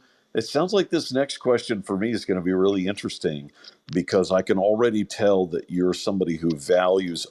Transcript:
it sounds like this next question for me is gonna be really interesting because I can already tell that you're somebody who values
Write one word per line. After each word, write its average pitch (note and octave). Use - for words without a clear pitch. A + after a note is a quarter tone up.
it A2+
sounds F3+
like E3
this D#3+
next C3+
question A#2+
for G2
me A2
is G#2
gonna F#2
be F2+
really F#2
interesting D#2+
because F2+
I F#2
can G2
already G#2+
tell G2
that E2+
you're F2+
somebody F2+
who E2
values F2+